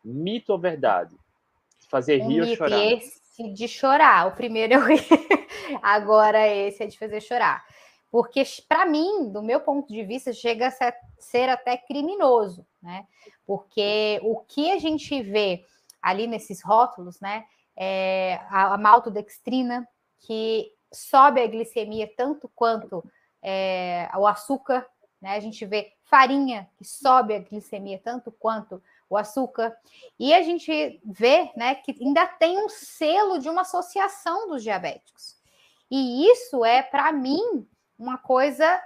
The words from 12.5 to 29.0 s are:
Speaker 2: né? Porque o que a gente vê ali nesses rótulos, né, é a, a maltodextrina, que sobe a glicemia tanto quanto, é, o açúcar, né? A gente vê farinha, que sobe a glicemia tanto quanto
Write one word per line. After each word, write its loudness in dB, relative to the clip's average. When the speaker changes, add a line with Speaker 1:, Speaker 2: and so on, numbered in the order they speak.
Speaker 2:
né? -12
Porque -2
o -4
que -4
a 0
gente -4
vê -2
ali -2
nesses -10
rótulos, 0
né, -10
é -2
a, 2
a -2
maltodextrina, 2
que -6
sobe 4
a 0
glicemia -6
tanto -6
quanto, -2
é, -4
o 2
açúcar, -2
né? -6
A -4
gente -12
vê -4
farinha, 2
que -20
sobe 2
a -6
glicemia -12
tanto -12
quanto -6